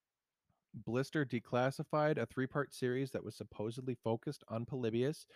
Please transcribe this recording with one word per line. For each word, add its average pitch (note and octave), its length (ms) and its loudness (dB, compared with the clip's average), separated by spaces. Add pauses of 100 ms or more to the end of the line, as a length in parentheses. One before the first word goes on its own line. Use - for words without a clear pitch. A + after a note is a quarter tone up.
(840)
Blister C3+ 400 2
Declassified, C#3 920 2
a - 80 0
three-part C3 480 -2
series B2+ 380 0
that F#2 120 -4
was G2+ 120 -8
supposedly A#2 600 -4
focused A#2 540 -2
on A2+ 160 -2
Polybius, B2+ 600 0 (100)